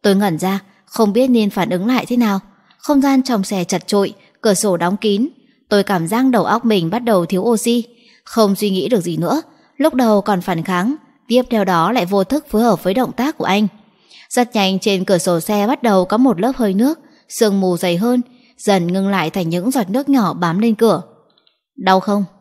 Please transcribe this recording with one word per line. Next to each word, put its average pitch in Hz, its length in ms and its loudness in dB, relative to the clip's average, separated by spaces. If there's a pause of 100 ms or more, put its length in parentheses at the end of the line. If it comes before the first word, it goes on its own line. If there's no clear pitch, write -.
Tôi 196 140 2
ngẩn 190 240 0
ra, 190 200 -4 (260)
không 208 280 0
biết 254 140 2
nên 226 220 2
phản 185 200 -2
ứng 180 180 -2
lại 247 180 0
thế 247 120 -2
nào. 208 220 0 (380)
Không 285 240 0
gian 269 220 2
trong 226 200 -2
xe 185 200 -4
chật 175 240 -4
chội, 202 260 0 (280)
cửa 214 120 2
sổ 185 240 0
đóng 175 200 -2
kín. 214 300 0 (420)
Tôi 202 140 2
cảm 175 240 -2
giác 233 240 0
đầu 208 120 2
óc 202 220 -2
mình 185 240 2
bắt 214 100 -4
đầu 214 260 0
thiếu 185 160 -2
oxy, 233 420 0 (400)
không 202 320 2
suy 208 140 -2
nghĩ 185 200 -2
được 226 120 2
gì 165 160 -6
nữa. 175 240 -2 (360)
Lúc 302 160 0
đầu 226 280 2
còn 196 200 -2
phản 165 220 -4
kháng, 190 320 -2 (320)
tiếp 240 220 4
theo 214 160 0
đó 175 260 2
lại 233 140 0
vô 190 180 0
thức 285 260 -2
phối 214 120 0
hợp 220 220 2
với 185 100 0
động 240 180 -2
tác 285 260 -4
của 233 80 -6
anh. 196 220 0 (600)
Rất 247 260 -2
nhanh 190 240 0
trên 190 260 0
cửa 190 120 2
sổ 170 220 0
xe 208 280 -2
bắt 277 160 -2
đầu 190 220 2
có 208 120 -2
một 240 220 2
lớp 240 160 0
hơi 208 180 0
nước, 254 260 0 (300)
sương 196 320 0
mù 180 160 0
dày 175 200 -2
hơn, 240 240 0 (360)
dần 180 360 0
ngưng 196 140 -2
lại 180 220 -2
thành 170 200 -4
những 180 220 -2
giọt 220 180 -2
nước 269 200 -2
nhỏ 220 240 2
bám 170 260 -2
lên 226 160 2
cửa. 202 260 2 (760)
"Đau 190 220 2
không?" 202 240 -2 (180)